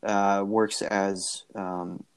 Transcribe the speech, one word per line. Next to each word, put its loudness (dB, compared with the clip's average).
uh, 2
works 2
as, -2
um, -6